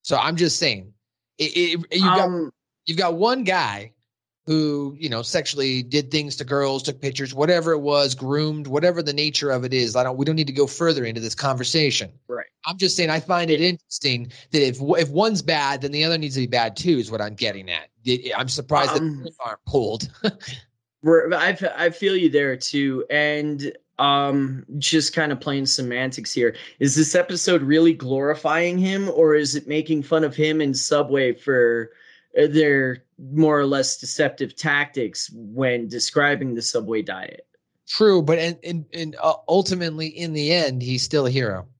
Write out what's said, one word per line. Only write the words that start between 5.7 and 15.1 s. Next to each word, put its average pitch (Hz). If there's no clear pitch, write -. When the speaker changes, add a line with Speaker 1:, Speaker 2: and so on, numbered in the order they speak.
Speaker 1:
did 131
things 147
to -
girls, 135
took 135
pictures, 135
whatever 160
it 160
was, 143
groomed, 147
whatever 165
the 147
nature 147
of 127
it 127
is. 123
I 123
don't, 127
we 139
don't 160
need 156
to 139
go 143
further 156
into 113
this 113
conversation. 131
Speaker 2:
Right. 120
Speaker 1:
I'm 170
just 185
saying, 175
I 160
find 170
it 147
interesting 139
that 147
if, 123
if 156